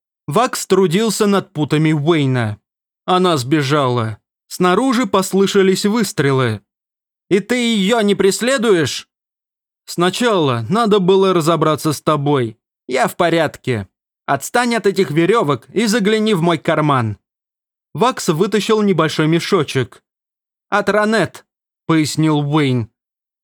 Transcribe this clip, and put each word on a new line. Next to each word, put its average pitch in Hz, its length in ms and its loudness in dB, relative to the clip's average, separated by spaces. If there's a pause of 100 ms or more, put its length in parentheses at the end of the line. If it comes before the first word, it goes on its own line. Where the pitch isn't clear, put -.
(280)
Вакс 220 380 -2
трудился 196 600 0
над 196 260 -2
путами 151 400 0
Уэйна. 135 640 0 (460)
"Она 180 320 2
сбежала. 131 800 -2 (300)
Снаружи 220 580 0
послышались 190 800 0
выстрелы". 139 760 0 (680)
"И 190 100 2
ты 202 160 -4
ее 233 460 0
не 202 140 2
преследуешь?" 196 920 0 (760)
"Сначала 170 840 0
надо 214 300 2
было 190 340 2
разобраться 156 600 0
с - 80 -8
тобой. 143 560 -2 (300)
Я 240 200 0
в - 80 -6
порядке. 135 720 -2 (380)
Отстань 233 500 -2
от 214 120 0
этих 180 240 0
веревок 165 580 0
и 220 160 -2
загляни 214 480 0
в 170 80 0
мой 170 160 2
карман". 139 600 0 (760)
Вакс 226 360 -2
вытащил 214 520 0
небольшой 160 460 0
мешочек. 160 760 -2 (680)
"От 202 200 -2
Ранет", 208 560 0 (460)
пояснил 156 480 0
Уэйн. 143 500 0 (540)